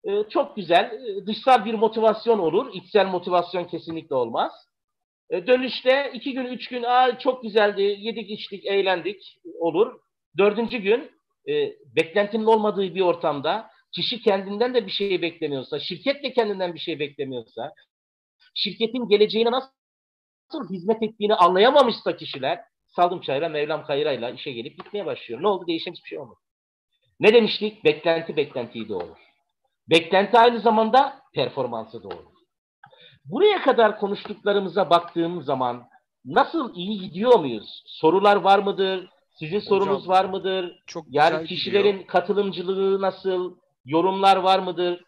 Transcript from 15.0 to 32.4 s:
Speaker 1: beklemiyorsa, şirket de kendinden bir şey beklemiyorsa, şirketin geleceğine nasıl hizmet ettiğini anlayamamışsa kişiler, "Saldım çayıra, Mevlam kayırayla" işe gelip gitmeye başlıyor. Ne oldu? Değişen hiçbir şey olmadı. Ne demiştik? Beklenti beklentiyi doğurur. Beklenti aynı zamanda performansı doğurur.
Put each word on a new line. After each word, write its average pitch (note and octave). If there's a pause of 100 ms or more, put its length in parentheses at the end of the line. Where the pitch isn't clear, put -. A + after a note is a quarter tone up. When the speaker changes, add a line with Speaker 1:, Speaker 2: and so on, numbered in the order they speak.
Speaker 1:
beklemiyorsa, D3
şirket C#4
de B3+
kendinden F#3+
bir D3+
şey D#3+
beklemiyorsa, C3+ (840)
şirketin A3
geleceğine G#3+
nasıl -
hizmet G#3+
ettiğini G#3+
anlayamamışsa G3
kişiler, C#3+ (260)
"Saldım F3
çayıra, D3+
Mevlam D3+
kayırayla" C3+
işe C3
gelip A#2
gitmeye G3+
başlıyor. A#2+
Ne G#3
oldu? F3+
Değişen E3+
hiçbir -
şey F#3
olmadı. A#2 (840)
Ne G#3
demiştik? G#3+
Beklenti D#3
beklentiyi A#2+
doğurur. F2 (720)
Beklenti F#3+
aynı A#3
zamanda A3+ (120)
performansı A#2+
doğurur. F2+ (920)